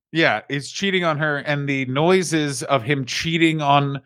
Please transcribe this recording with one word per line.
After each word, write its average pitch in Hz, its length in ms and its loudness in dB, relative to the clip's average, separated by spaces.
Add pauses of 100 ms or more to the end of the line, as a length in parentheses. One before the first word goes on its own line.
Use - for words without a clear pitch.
(140)
yeah, 139 360 2
he's 139 220 -4
cheating 190 320 0
on 156 140 0
her, 147 220 -2
and 143 280 -2
the 135 180 -2
noises 147 800 0
of 135 200 2
him 139 220 -2
cheating 160 560 0
on, 143 440 2